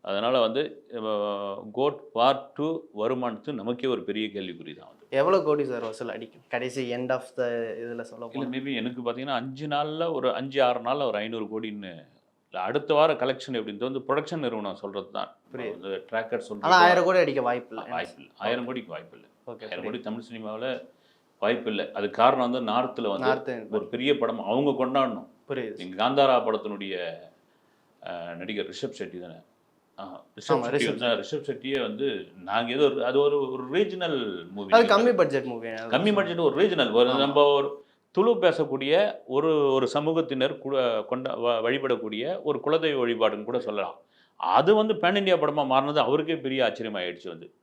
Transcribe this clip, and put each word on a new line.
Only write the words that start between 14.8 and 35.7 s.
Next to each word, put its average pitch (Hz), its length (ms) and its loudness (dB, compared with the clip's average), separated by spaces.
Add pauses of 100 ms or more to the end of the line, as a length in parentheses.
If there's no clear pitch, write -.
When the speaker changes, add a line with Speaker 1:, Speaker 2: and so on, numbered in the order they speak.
Speaker 1:
தான். 101 260 -8 (160)
Speaker 2:
புரியுது. 120 280 -10
Speaker 1:
வந்து 95 300 -8
ட்ராக்கர் 113 280 -4
சொல்றது 107 340 0
Speaker 2:
ஆனா 185 40 10
ஆயிரம் 175 280 8
கோடி 185 100 4
Speaker 1:
தான். 180 80 6
Speaker 2:
அடிக்க 139 200 2
வாய்ப்பு 123 340 -2
இல்ல. 95 120 -12
Speaker 1:
வாய்ப்பு 82 320 -8
இல்ல. - 160 -20
ஆயிரம் 117 260 -2
Speaker 2:
ஓகே. 120 40 -8
Speaker 1:
கோடிக்கு 123 240 -10
வாய்ப்பு 80 260 -14
இல்ல. - 120 -20 (180)
Speaker 2:
ஓகே, 120 160 -14
Speaker 1:
ஆயிரம் 92 180 -10
Speaker 2:
புரியுது. - 40 -12
Speaker 1:
கோடி 107 160 -6
தமிழ் 110 220 -8 (100)
சினிமாவுல 113 560 -8 (500)
வாய்ப்பு 120 320 2
இல்ல. 101 220 -4
அதுக்கு 101 240 -4
காரணம் 123 340 4
வந்து 123 220 -4
நார்த்ல 117 460 -2
வந்து 127 80 -2
Speaker 2:
நார்த் 123 460 -4
Speaker 1:
ஒரு 104 140 -2
பெரிய 131 320 0
படம் 113 220 -2
அவங்க 135 460 0
கொண்டாடணும். 127 400 0 (220)
Speaker 2:
புரியுது. 117 280 -6
Speaker 1:
நீங்க 92 280 -4
காந்தாரா 131 380 6
படத்தினுடைய, 101 600 -4 (1040)
அ, 85 300 -8
நடிகர் 95 280 -6
ரிஷப் - 320 -8
ஷெட்டி 90 220 -10
தானே? 85 140 -14 (640)
ஆ, 95 260 -14 (120)
ரிஷப் 107 160 -2
Speaker 2:
ஆமா, 117 40 4
Speaker 1:
ஷெட்டி 120 120 -2
Speaker 2:
ரிஷப் 120 300 0
Speaker 1:
வந்து, 120 80 -2
ரிஷப் 117 380 -2
ஷெட்டியே 135 360 -4
வந்து 107 480 -4 (140)
நாங்க 113 300 -2
ஏதோ 143 120 4
ஒரு, 131 200 4
அது 131 160 2
ஒரு, 143 300 2
ஒரு 127 200 -8
ரீஜனல் 147 800 -2
மூவி. 190 200 -6
Speaker 2:
அது 220 280 8
கம்மி 233 180 4
பட்ஜெட் 139 280 2
மூவி. 117 240 -8
Speaker 1:
கம்மி 117 460 0